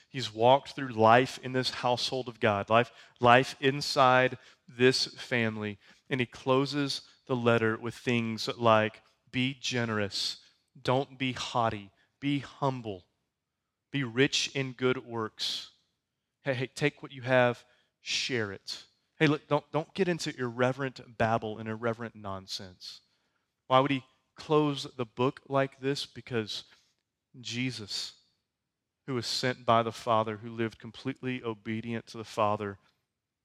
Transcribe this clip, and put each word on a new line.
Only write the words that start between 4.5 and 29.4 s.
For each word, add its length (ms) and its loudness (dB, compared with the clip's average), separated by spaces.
this 380 2
family, 720 -4
and 100 0
he 60 0
closes 760 -2
the 80 -2
letter 400 2
with 200 -10
things 600 -2
like, 460 4
"Be 280 -2
generous, 800 -4
don't 380 -2
be 140 -4
haughty, 580 -4
be 180 -2
humble, 640 -6
be 120 -2
rich 500 2
in 200 -4
good 340 0
works. 640 -6
Hey, 100 -2
hey, 140 -4
take 340 -4
what 100 -16
you 120 -16
have, 400 4
share 500 -4
it." 320 -14
Hey, 80 4
look, 220 2
don't, 240 -2
don't 240 -4
get 120 0
into 320 -4
irreverent 800 -4
babble 400 0
and 100 -10
irreverent 480 -6
nonsense. 840 -12
Why 140 4
would 100 4
he 140 -2
close 500 0
the 100 -6
book 420 -2
like 320 -2
this? 260 -4
Because 600 -8
Jesus, 720 -8
who 80 -4
was 100 -4
sent 400 -4